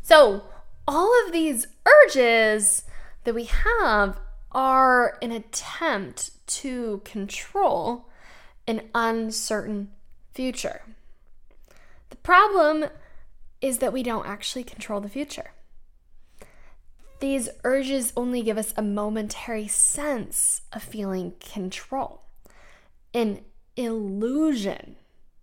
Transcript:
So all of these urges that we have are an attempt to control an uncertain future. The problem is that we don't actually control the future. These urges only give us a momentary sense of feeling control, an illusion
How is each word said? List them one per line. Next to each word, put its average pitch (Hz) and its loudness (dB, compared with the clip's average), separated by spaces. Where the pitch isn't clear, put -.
So 233 8
all 330 2
of 359 -8
these 311 -2
urges 226 4
that 233 -4
we 233 -6
have 233 2
are 262 4
an 233 -6
attempt - -6
to 240 -6
control 233 -4
an 220 -6
uncertain 220 -4
future. - -6
The - -18
problem 349 4
is 262 -2
that - -2
we 254 -4
don't 226 -6
actually 208 -10
control 214 -10
the 202 -12
future. - -10
These 269 -2
urges 262 0
only 247 -2
give 220 -2
us 214 -6
a 220 -4
momentary 214 -6
sense - -2
of 220 -12
feeling 190 -8
control, - -10
an 220 -2
illusion 226 -2